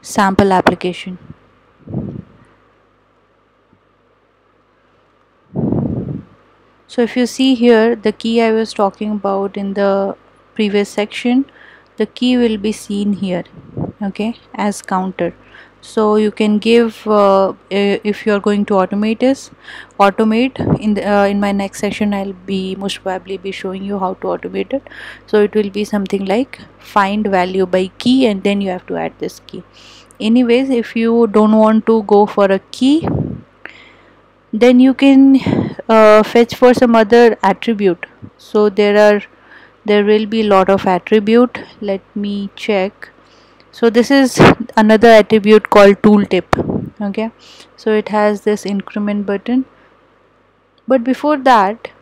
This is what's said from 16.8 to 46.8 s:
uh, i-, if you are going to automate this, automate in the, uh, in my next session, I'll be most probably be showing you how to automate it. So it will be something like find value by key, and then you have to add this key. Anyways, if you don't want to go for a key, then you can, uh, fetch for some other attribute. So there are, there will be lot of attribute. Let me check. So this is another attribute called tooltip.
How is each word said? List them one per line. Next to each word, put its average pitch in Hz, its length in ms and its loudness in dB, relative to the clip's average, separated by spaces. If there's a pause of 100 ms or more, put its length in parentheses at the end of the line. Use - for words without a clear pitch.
uh, 196 460 2 (180)
i-, 202 320 -2
if 208 220 -6
you 214 80 0
are 202 60 -2
going 208 260 -2
to - 100 -4
automate 208 440 -2
this, 262 300 -2 (500)
automate 220 600 0 (200)
in 214 160 -2
the, 196 140 -6
uh, 202 160 2
in 202 140 -2
my 202 120 -2
next 196 280 -6
session, 208 340 -4
I'll 196 200 -8
be 190 420 -8
most 196 260 -10
probably 185 360 -10
be 190 140 -12
showing 190 320 -12
you 196 140 -8
how 185 180 -6
to - 120 -10
automate 190 460 -8
it. 277 100 -8 (420)
So 208 160 0
it 208 140 -2
will 208 140 -2
be 202 160 -8
something 196 400 -6
like 214 340 -4 (180)
find 202 480 -2
value 185 400 -2
by 185 220 -2 (120)
key, 254 280 0
and 196 160 -4
then 202 180 -2
you 196 80 -4
have 185 180 -10
to 180 100 -8
add 165 220 -8
this - 280 -10
key. - 160 -18 (560)
Anyways, 240 500 2
if 233 260 -4
you 226 320 0
don't 214 300 2
want 220 300 4
to 220 160 2
go 202 220 2
for 202 200 0
a 190 140 0
key, 285 480 -2 (1500)
then 247 260 4
you 262 140 4
can, 269 460 6 (500)
uh, 214 320 8
fetch 233 320 0
for 247 220 4
some 240 200 2
other 226 460 4
attribute. 196 640 -2 (320)
So 214 320 0
there 208 300 0
are, 208 220 4 (640)
there 208 220 2
will 214 220 0
be 220 160 -2
lot 196 260 2
of 196 160 2
attribute. 220 720 0 (220)
Let 196 220 -6 (140)
me 202 400 -8
check. 202 540 -4 (600)
So - 180 0
this 226 220 2
is 269 260 2 (380)
another 214 320 4
attribute 214 640 4
called 202 320 6
tooltip. 202 420 2 (580)